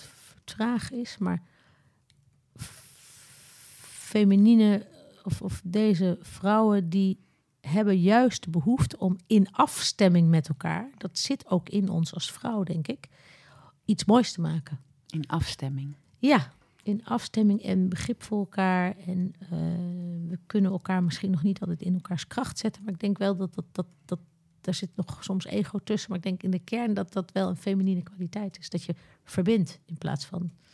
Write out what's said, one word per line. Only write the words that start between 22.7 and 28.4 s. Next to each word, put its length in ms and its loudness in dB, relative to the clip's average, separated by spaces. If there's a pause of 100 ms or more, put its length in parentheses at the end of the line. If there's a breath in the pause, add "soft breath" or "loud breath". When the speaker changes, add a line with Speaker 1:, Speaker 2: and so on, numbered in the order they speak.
Speaker 1:
maar 100 -8
ik 80 -12
denk 180 -2
wel 180 0
dat, 180 -6
dat, 180 -8
dat, 140 -6 (180)
dat, 140 -6 (420)
daar 140 -4
zit 220 -8
nog 280 -8
soms 200 -4
ego 400 -4
tussen, 260 -4
maar 80 -4
ik 60 -10
denk 180 -4
in 80 -2
de 80 0
kern 360 -2
dat 180 -4
dat 200 -6
wel 160 0
een 80 -4
feminine 460 0
kwaliteit 560 -8